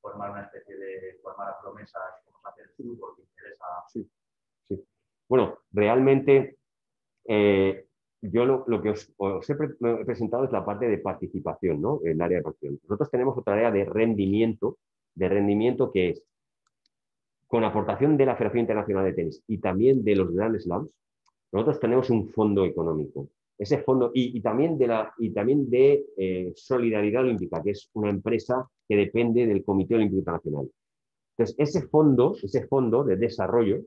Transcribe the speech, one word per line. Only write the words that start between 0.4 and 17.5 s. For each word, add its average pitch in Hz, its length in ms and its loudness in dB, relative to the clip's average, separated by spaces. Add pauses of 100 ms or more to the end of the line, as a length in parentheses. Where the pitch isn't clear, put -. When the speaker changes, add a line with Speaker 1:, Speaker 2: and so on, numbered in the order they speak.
Speaker 1:
especie - 340 -20
de, 95 460 -14
formar 98 260 -12
a 98 120 -12
promesas 101 420 -16 (220)
como - 180 -20
se - 60 -16
hace - 120 -20
en - 80 -20
el - 60 -20
fútbol, - 420 -14
que - 60 -20
interesa? - 420 -20 (240)
Speaker 2:
Sí, 107 200 -12 (600)
sí. 98 160 -10 (440)
Bueno, 123 300 2 (140)
realmente, 135 880 4 (680)
eh, 98 600 4 (340)
yo 110 240 0
lo, 131 220 2
lo 113 160 0
que 107 80 0
os, - 260 -6
os 98 320 -4
he 147 60 0
pre-, 147 260 -6
he 117 240 0
presentado 117 400 -2
es 127 80 -2
la 95 120 -2
parte 104 220 -4
de 104 120 0
participación, 85 840 -4
¿no? 127 240 -2
El 80 160 0
área 87 180 2
de 76 60 -4
participación. 71 380 -10
Nosotros 104 280 -4
tenemos 127 280 -2
otra 101 160 -2
área 113 160 2
de 98 160 0
rendimiento, 107 920 0 (360)
de 90 140 -2
rendimiento 104 600 2
que 90 200 0
es, - 120 -8 (1200)
con 113 180 0